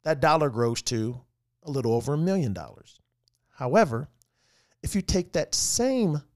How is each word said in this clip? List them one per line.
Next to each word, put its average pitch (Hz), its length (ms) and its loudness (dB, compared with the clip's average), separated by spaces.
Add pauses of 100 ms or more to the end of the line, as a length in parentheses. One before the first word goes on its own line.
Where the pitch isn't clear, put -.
that 156 200 -2
dollar 156 280 4
grows 117 340 0
to 120 380 -4 (400)
a 156 80 -14
little 120 240 0
over 123 220 0
a - 20 -2
million 165 360 0
dollars. 73 460 -14 (560)
However, 135 520 0 (760)
if - 100 -6
you 196 80 0
take - 320 -2
that - 220 -2
same 233 680 0 (140)